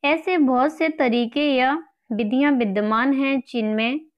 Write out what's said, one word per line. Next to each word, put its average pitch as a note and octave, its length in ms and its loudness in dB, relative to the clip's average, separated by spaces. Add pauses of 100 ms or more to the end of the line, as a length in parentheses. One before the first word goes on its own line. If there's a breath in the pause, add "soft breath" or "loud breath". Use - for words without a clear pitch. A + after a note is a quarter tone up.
ऐसे D#4+ 340 0
बहुत C4+ 400 2
से D#4+ 120 0
तरीके C4 640 0
या C4 200 2 (380)
विधियां B3+ 420 0
विद्यमान A3 600 0
हैं C4+ 340 0
जिनमें A3+ 520 -2 (180)